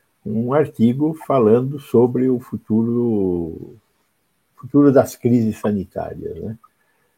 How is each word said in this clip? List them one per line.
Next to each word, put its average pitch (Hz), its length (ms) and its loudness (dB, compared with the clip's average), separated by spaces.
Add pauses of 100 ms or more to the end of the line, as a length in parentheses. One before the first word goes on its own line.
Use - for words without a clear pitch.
(260)
um 113 280 -4
artigo 139 600 0 (100)
falando 131 540 2
sobre 127 500 0
o 123 100 0
futuro, 107 1400 -4 (800)
futuro 143 360 4
das 127 240 2
crises 117 420 0
sanitárias, 90 800 -6
né? 107 180 -10 (600)